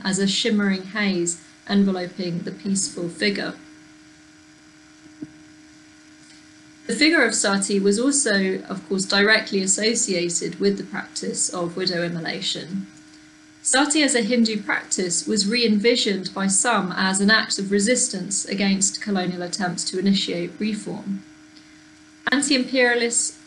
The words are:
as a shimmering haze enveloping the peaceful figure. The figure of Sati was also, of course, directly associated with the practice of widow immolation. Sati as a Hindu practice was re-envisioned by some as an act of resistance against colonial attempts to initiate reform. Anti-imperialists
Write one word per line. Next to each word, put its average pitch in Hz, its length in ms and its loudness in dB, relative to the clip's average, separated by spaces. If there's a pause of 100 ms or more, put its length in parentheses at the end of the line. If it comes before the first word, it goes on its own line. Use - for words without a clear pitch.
as 190 140 -2
a 196 100 2
shimmering 202 600 0
haze 185 500 -2 (320)
enveloping 185 680 0
the 190 120 -8
peaceful 190 580 -4
figure. 202 440 -2 (3250)
The 233 80 -4
figure 320 280 4
of 214 120 2
Sati 196 440 0
was 202 200 4
also, 196 680 2
of 196 220 -8
course, 190 160 -2
directly 202 560 2
associated 180 960 0
with 196 180 2
the - 60 -8
practice - 640 -6
of 175 300 -4
widow 180 260 0
immolation. 170 840 -6 (760)
Sati 294 400 2
as 262 140 2
a 226 60 2
Hindu 220 420 2
practice - 640 -4
was 208 180 0
re-envisioned 214 880 2
by 196 140 -2
some 196 500 0
as 190 220 2
an 202 100 4
act 220 300 2
of 196 120 -4
resistance 202 760 0
against 196 560 0
colonial 180 420 -2
attempts 175 400 -4
to 185 160 -4
initiate 185 600 0
reform. 202 640 -6 (1080)
Anti-imperialists 247 1160 2